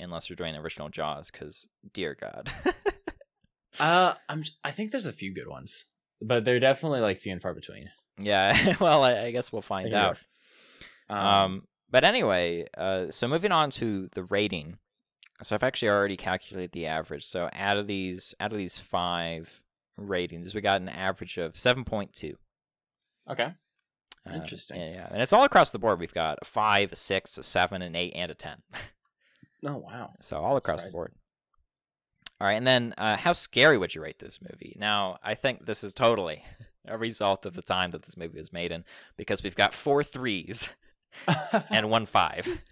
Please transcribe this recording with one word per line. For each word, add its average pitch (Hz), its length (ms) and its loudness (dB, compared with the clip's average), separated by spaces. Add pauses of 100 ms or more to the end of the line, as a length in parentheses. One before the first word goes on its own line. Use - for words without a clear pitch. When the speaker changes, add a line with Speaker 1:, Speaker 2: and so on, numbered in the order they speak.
Speaker 1:
unless 85 280 -10
you're 90 60 -12
doing 82 180 -6
the 76 60 -10
original 78 300 -10
Jaws, 76 420 -6
'cause, - 340 -12 (280)
dear 78 200 -4
God. - 380 -10 (140)
<laughs> 349 100 0 (1040)
Speaker 2:
Uh, 170 340 6 (160)
I'm 156 140 -6
j-, 151 100 -8 (100)
I 143 80 -4
think 214 200 -6
there's 247 140 -4
a 127 80 -4
few 95 200 -10
good 76 140 -10
ones, 69 380 -12 (360)
but 113 240 2
they're 123 160 4
definitely, 131 400 4
like, 101 180 2
few 98 140 -8
and 87 80 -8
far 90 120 -4
between. - 360 -16 (280)
Speaker 1:
Yeah, 101 580 4
<laughs> - 40 -12
well, 156 240 6
I, 120 220 4
I 120 60 -4
guess 120 200 -4
we'll 110 100 -6
find 95 300 -4
Speaker 2:
Yeah. 101 160 4
Speaker 1:
out. 87 100 0 (920)
Speaker 2:
Um, 104 80 -4
Speaker 1:
Um, 98 500 4 (220)
but 131 160 6
anyway, 92 600 2 (100)
uh, 92 340 -2
so - 160 -2
moving 170 240 0
on 156 200 2
to 101 420 -4
the 95 100 -6
rating. 92 540 -2 (640)
So - 120 -2
I've 104 80 2
actually 127 260 2
already 101 260 4
calculated 92 560 -4
the 85 160 -6
average. 78 380 -4
So 85 260 -4
out 101 260 0
of 104 100 -2
these, 95 520 -4
out 107 140 -4
of 107 40 -4
these 95 220 -4
five 85 840 -4 (360)
ratings, 90 580 -4
we 107 60 -4
got 98 180 4
an 92 100 -8
average 95 480 -6
of 82 200 -6
seven 123 260 2
point 104 300 -6
two. - 240 -10 (920)
Speaker 2:
Okay. 131 240 -2 (720)
Speaker 1:
Uh, - 60 -14
Speaker 2:
Interesting. - 460 -10
Speaker 1:
yeah, 80 120 -8
yeah, 90 200 -14
and 104 100 -2
it's 131 120 2
all 240 100 8
across 196 280 6
the 120 80 -10
board. 98 200 2
We've 85 140 -6
got 80 280 0
a - 40 -14
five, 101 520 2
six, - 400 -2
a - 60 -4
seven, 92 380 2
an 87 140 -8
eight, 87 200 -4
and 85 160 -6
a 73 40 -12
ten. - 260 -14 (100)
<laughs> - 80 -12 (880)
Speaker 2:
Oh, 143 100 -6
wow. - 440 -14
Speaker 1:
So - 220 -6
all 131 140 2
across 85 260 -2
the 95 80 -12
Speaker 2:
Surprising. - 0 -
Speaker 1:
board. 87 220 -10 (1300)
All 104 80 0
right, 101 60 4
and 120 140 2
then, 120 320 4
uh, 107 180 2
how 175 160 2
scary 135 460 6
would 87 160 -2
you 78 60 -10
rate 78 180 -12
this - 220 -16
movie? - 360 -18
Now, 101 460 -2
I 107 100 -4
think - 320 -4
this 107 180 -6
is 98 80 -8
totally 98 520 2 (220)
<laughs> - 200 -20
a 110 140 -8
result 104 480 0
of 87 80 -10
the 90 80 -12
time 92 280 0
that 82 120 -12
this - 120 -20
movie 82 220 -12
was 78 160 -16
made 85 180 -4
in, 85 120 -8 (340)
because 101 240 -4
we've 95 140 -6
got 101 180 4
four 143 300 2
threes 110 640 -4 (580)
Speaker 2:
<laughs> - 440 0
Speaker 1:
and 107 180 2
one 113 160 4
five. 92 420 0 (240)